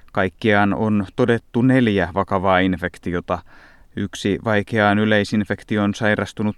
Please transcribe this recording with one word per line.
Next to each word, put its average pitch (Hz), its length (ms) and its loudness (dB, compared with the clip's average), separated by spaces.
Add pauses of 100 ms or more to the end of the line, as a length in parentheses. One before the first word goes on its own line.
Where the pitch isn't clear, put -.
(120)
Kaikkiaan 104 640 2
on 104 320 0 (100)
todettu 117 460 0
neljä 113 520 2
vakavaa 95 460 0
infektiota. 87 800 -4 (560)
Yksi 101 500 -4
vaikeaan 104 540 2
yleisinfektioon 104 960 0
sairastunut 104 640 -2